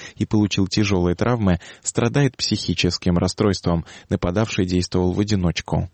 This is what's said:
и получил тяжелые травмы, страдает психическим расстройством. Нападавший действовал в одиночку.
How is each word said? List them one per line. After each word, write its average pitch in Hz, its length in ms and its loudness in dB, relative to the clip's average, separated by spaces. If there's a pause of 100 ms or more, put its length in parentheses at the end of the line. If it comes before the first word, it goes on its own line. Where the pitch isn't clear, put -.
(160)
и 107 80 -4
получил 101 440 0
тяжелые 92 480 0
травмы, 110 420 2 (240)
страдает 123 520 0
психическим 87 840 0
расстройством. 90 680 0 (240)
Нападавший 98 560 0
действовал 90 480 0
в 95 80 0
одиночку. 95 720 -2